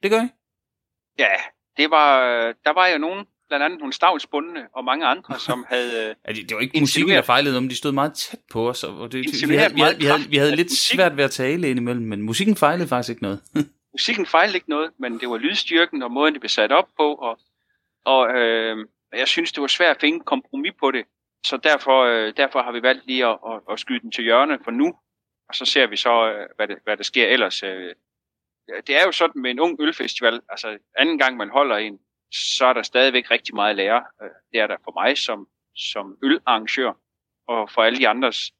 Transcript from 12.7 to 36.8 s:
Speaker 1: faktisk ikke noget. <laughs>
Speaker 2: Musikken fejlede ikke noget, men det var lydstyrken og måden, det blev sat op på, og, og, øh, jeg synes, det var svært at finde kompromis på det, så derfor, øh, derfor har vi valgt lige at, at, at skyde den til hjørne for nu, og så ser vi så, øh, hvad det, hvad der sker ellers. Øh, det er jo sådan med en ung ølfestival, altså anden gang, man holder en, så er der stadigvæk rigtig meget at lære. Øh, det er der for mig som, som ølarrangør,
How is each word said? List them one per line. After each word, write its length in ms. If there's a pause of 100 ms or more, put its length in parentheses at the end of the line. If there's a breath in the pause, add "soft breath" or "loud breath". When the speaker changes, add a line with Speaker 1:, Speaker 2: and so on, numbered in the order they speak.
Speaker 1:
faktisk 220
ikke 140
noget. 160 (140)
<laughs> 160 (240)
Speaker 2:
Musikken 320
fejlede 320
ikke 120
noget, 300
men 200
det 100
var 80
lydstyrken 680
og 80
måden, 220
det 80
blev 80
sat 220
op 160 (100)
på, 160
og, 260 (680)
og, 240
øh, 480 (360)
jeg 140
synes, 240
det 100
var 60
svært 280
at 60
finde 180
kompromis 600
på 120
det, 140 (400)
så 180
derfor, 400
øh, 340
derfor 240
har 100
vi 100
valgt 260
lige 180
at, 120 (140)
at, 80 (120)
at 80
skyde 200
den 120
til 120
hjørne 400
for 80
nu, 160 (640)
og 60
så 100
ser 220
vi 100
så, 340
øh, 240
hvad 120
det, 160
hvad 140
der 60
sker 240
ellers. 360
Øh, 300 (960)
det 80
er 100
jo 60
sådan 300
med 100
en 80
ung 220
ølfestival, 680
altså 280 (200)
anden 220
gang, 180
man 120
holder 280
en, 160 (400)
så 320
er 80
der 100
stadigvæk 480
rigtig 240
meget 140
at 60
lære. 280 (200)
Øh, 60 (220)
det 80
er 80
der 160
for 180
mig 160
som, 300 (280)
som 480
ølarrangør, 680 (560)